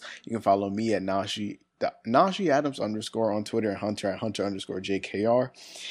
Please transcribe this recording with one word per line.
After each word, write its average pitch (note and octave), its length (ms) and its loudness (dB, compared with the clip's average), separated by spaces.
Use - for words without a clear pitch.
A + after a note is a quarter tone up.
You - 80 -10
can A2+ 100 -2
follow G2+ 280 4
me A2 240 0
at F#2+ 80 2
Najee, G2 560 -4
Najee F#3 420 4
Adams C#3+ 300 2
underscore A2 540 -2
on G#2+ 100 0
Twitter A2 240 0
and F#2+ 120 -2
Hunter G#2 300 -2
at F#2+ 100 -2
Hunter G#2 260 -2
underscore G2 340 -4
J F#2+ 220 -2
K G2+ 240 -2
R. B2 260 4